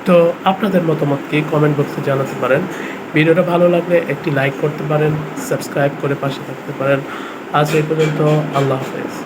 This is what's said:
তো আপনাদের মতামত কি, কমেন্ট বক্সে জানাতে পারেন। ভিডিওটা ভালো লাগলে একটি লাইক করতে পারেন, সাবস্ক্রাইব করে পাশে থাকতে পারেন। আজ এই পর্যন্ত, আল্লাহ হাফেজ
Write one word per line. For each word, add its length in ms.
তো 280
আপনাদের 380
মতামত 360
কি, 200
কমেন্ট 300
বক্সে 240
জানাতে 360
পারেন। 200
ভিডিওটা 280
ভালো 260
লাগলে 280
একটি 220
লাইক 300
করতে 280
পারেন, 220
সাবস্ক্রাইব 440
করে 120
পাশে 320
থাকতে 320
পারেন। 220
আজ 220
এই 160
পর্যন্ত, 300
আল্লাহ 220
হাফেজ 480